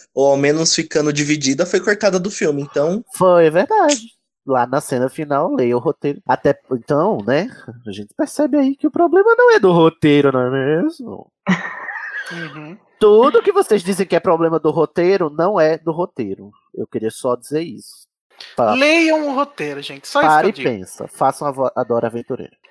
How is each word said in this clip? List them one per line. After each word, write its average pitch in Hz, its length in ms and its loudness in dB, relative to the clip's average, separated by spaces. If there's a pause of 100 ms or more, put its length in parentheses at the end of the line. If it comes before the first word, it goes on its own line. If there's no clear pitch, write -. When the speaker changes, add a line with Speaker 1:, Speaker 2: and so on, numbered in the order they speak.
(140)
Speaker 1:
ou 139 160 2
ao 139 60 4
menos 151 360 0
ficando 151 400 -2
dividida, 147 540 -2
foi 185 140 -2
cortada 208 400 0
do 190 100 -6
filme, 147 320 -4
então 160 420 -4 (100)
Speaker 2:
Foi, 175 320 4
é 151 40 4
verdade. 285 500 2 (460)
Lá 131 180 2
na 127 160 -4
cena 131 300 -4
final, 151 420 -4
leia 120 240 0
o 120 40 0
roteiro. 143 460 -4
Até 139 300 0 (140)
então, 147 560 -2
né? 156 240 -2 (360)
A 107 40 -12
gente 101 260 -14
percebe 294 420 -2
aí 277 180 0
que - 100 -6
o 302 60 -2
problema 359 440 4
não 480 180 6
é 427 40 4
do 190 140 4
roteiro, 156 600 4
não 131 140 0
é 123 40 -2 (320)
mesmo? 269 480 -8 (1040)
Speaker 3:
Uhum. 156 440 -14 (220)
Speaker 2:
Tudo 214 440 6
que 392 100 0
vocês 220 320 2
dizem 185 220 -2
que 175 100 0
é 165 40 2
problema 165 380 0
do 156 120 0
roteiro, 170 600 0
não 170 300 0
é 156 160 2
do 160 160 -6
roteiro. 104 580 -8 (240)
Eu 113 120 -8
queria 110 240 -6
só 123 260 -4
dizer 147 260 -6
isso. 107 440 -16 (500)
Tá. 208 160 2
Speaker 3:
Leiam 311 560 2
o 269 60 -6
roteiro, 151 480 -6
gente. 139 260 -18
Só - 120 -2
isso 156 80 4
Speaker 2:
Para 151 140 4
Speaker 3:
que 170 40 0
eu 208 40 0
Speaker 2:
e - 20 -8
Speaker 3:
digo. - 160 -4 (100)
Speaker 2:
pensa. - 300 -14
Façam 143 380 -2
a 143 40 -4
vo-, 131 260 -4
a 123 80 -2
Dora 117 220 -2
Aventureira. 117 500 -10 (140)